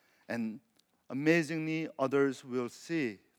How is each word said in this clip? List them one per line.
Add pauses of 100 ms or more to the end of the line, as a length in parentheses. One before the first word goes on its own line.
(280)
and (480)
amazingly, (100)
others
will
see (180)